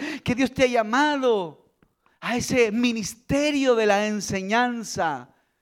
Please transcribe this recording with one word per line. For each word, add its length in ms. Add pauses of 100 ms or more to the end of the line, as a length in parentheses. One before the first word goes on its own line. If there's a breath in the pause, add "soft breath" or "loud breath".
(240 loud breath)
que 100
Dios 200
te 100
ha 40
llamado 1000 (520)
a 160
ese 360
ministerio 1040
de 100
la 220
enseñanza, 1200 (320)